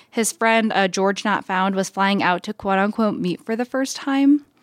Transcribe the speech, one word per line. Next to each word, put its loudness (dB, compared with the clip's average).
his -2
friend, 2
uh, 2
George -2
Not -2
Found, 0
was -2
flying 0
out 0
to -8
quote -2
unquote 0
meet -4
for -4
the -4
first -4
time. 2